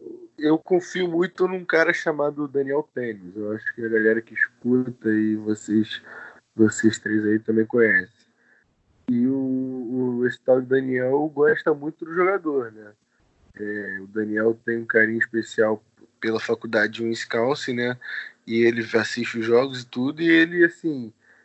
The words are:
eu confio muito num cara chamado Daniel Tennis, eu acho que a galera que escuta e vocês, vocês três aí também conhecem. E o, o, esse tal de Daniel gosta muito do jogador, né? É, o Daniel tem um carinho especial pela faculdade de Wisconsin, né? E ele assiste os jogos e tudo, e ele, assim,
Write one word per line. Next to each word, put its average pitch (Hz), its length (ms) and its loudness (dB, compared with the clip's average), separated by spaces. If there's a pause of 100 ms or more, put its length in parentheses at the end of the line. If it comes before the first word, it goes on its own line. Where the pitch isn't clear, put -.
(380)
eu 156 200 2
confio 180 500 -2
muito 175 400 0
num 185 160 -6
cara 165 300 2
chamado 147 560 -2
Daniel 139 440 -2
Tennis, 104 420 -8
eu 107 180 -6
acho 110 200 -6
que 117 120 -6
a 110 40 -4
galera 110 320 4
que 113 120 -12
escuta 123 760 0
e 107 260 2
vocês, 107 680 0 (540)
vocês 110 440 4
três 107 260 -2
aí 107 140 2
também 110 260 0
conhecem. 110 540 2 (920)
E 120 140 2
o, 131 960 -2
o, 123 80 2
esse 123 140 -6
tal 131 200 4
de 127 60 -6
Daniel 131 680 0
gosta 151 400 2
muito 151 320 -10
do 160 80 -10
jogador, 165 580 0
né? 107 200 -20 (640)
É, 104 460 -6
o 98 40 -14
Daniel 107 580 0
tem 117 160 -4
um 117 60 -8
carinho 113 320 2
especial 110 640 0 (380)
pela 113 200 -2
faculdade 113 540 -2
de 113 100 -8
Wisconsin, 117 680 -2
né? 123 240 -2 (480)
E 113 120 -2
ele 117 280 2 (100)
assiste 117 440 -2
os 110 60 -4
jogos 127 360 2
e 123 60 -14
tudo, 143 340 -4
e 165 80 2
ele, 170 340 4
assim, 147 480 -2 (340)